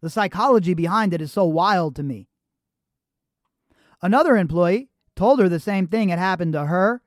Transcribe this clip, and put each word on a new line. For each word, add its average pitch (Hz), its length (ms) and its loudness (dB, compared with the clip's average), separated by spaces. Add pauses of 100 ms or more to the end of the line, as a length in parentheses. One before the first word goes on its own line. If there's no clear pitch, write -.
The 160 80 -8
psychology 202 640 2
behind 175 400 -2
it 160 80 -4
is 151 100 -10
so 196 140 0
wild 165 500 0
to 151 60 -10
me. 131 260 -10 (1700)
Another 247 340 4
employee 180 540 0 (240)
told 240 260 2
her 190 80 4
the 170 100 -2
same 190 280 -2
thing 208 240 -2
had 170 80 -2
happened 175 340 -2
to 147 140 -4
her 190 400 0